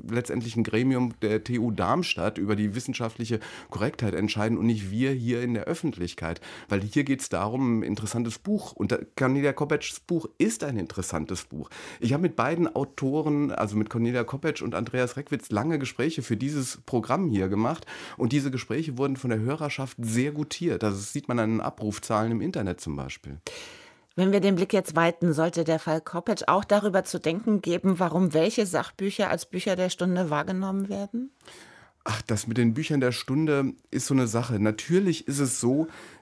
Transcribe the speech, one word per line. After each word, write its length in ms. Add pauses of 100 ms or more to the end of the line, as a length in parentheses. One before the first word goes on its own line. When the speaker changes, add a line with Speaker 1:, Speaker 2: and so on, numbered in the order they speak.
Speaker 1:
letztendlich 480
ein 80
Gremium 580
der 220
T 140
U 140
Darmstadt 640
über 180
die 200
wissenschaftliche 640 (320)
Korrektheit 420
entscheiden 460
und 80
nicht 240
wir 200
hier 300
in 140
der 80
Öffentlichkeit. 760 (280)
Weil 140
hier 220
geht's 260
darum, 500
ein 40
interessantes 540
Buch, 360
und 180
da, 80 (180)
Cornelia 340
Koppetschs 500
Buch 260 (100)
ist 260
ein 140
interessantes 680
Buch. 260 (280)
Ich 140
habe 80
mit 140
beiden 400
Autoren, 760
also 240
mit 140
Cornelia 340
Koppetsch 380
und 140
Andreas 420
Reckwitz, 320
lange 300
Gespräche 420
für 160
dieses 480
Programm 460
hier 180
gemacht 380 (300)
und 160
diese 180
Gespräche 480
wurden 160
von 160
der 80
Hörerschaft 600
sehr 320
gutiert. 520
Also 140
das 140
sieht 160
man 120
an 140
den 80
Abrufzahlen 720
im 100
Internet 380
zum 160
Beispiel. 440 (760)
Speaker 2:
Wenn 180
wir 80
den 140
Blick 180
jetzt 240
weiten, 360
sollte 300
der 160
Fall 220
Koppetsch 460
auch 180
darüber 400
zu 140
denken 420
geben, 380
warum 340
welche 320
Sachbücher 640
als 160
Bücher 320
der 120
Stunde 400
wahrgenommen 600
werden? 420 (720)
Speaker 1:
Ach, 200
das 220
mit 120
den 160
Büchern 260
der 140
Stunde 640 (160)
ist 160
so 60
eine 140
Sache. 320
Natürlich 680
ist 100
es 220
so, 260 (340)